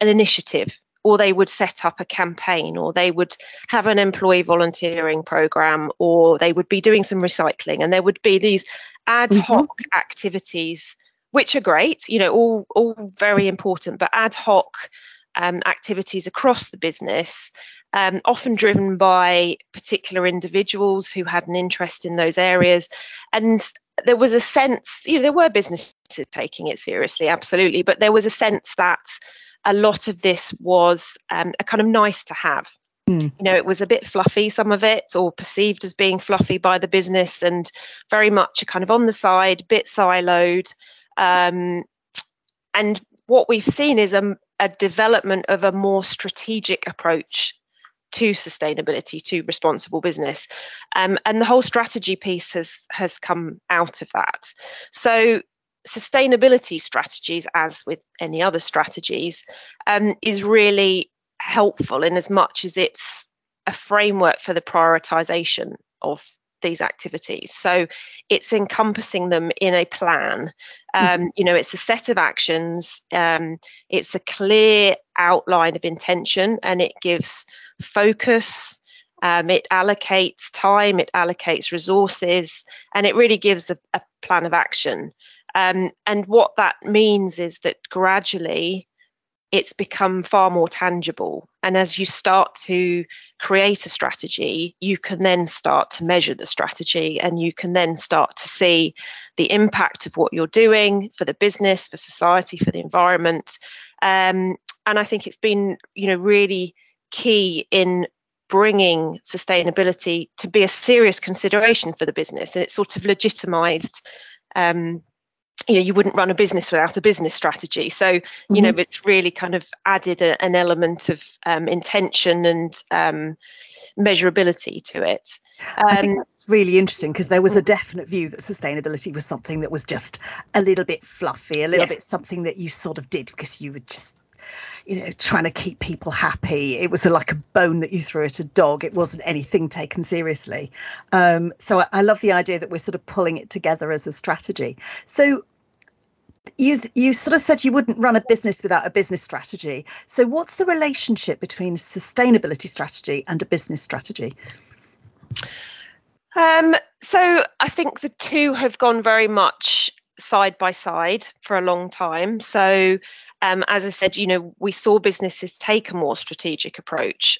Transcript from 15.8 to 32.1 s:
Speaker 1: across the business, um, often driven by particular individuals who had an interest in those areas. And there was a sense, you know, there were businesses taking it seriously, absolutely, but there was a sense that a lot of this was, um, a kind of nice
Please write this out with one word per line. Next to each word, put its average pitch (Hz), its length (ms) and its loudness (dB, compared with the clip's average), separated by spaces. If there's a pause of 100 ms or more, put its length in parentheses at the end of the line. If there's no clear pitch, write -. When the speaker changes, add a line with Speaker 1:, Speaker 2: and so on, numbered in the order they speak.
Speaker 1:
across - 420 0
the - 80 -14
business, - 760 -6 (440)
um, 190 320 0
often 240 280 0
driven 196 440 2
by 180 580 4 (160)
particular - 540 -4
individuals 190 840 0
who 185 140 -6
had 175 240 -2
an 175 80 -4
interest 180 480 -4
in 170 120 -6
those 165 200 0
areas. 180 520 4 (440)
And 220 280 2 (440)
there 240 120 6
was 233 180 4
a 240 60 4
sense, - 640 0
you 320 100 2
know, 262 60 2
there 294 100 4
were 330 160 6
businesses 190 460 -4 (360)
taking - 360 -10
it 139 120 -6
seriously, - 500 -4
absolutely, 180 540 2
but - 160 2
there 214 140 4
was 214 140 4
a 220 40 0
sense - 460 -2
that 180 240 0 (640)
a 208 80 4
lot 208 360 2
of 180 120 -8
this 180 400 0
was, 175 560 2 (140)
um, 170 300 -4
a - 40 -8
kind 220 160 0
of 214 60 2
nice 214 380 2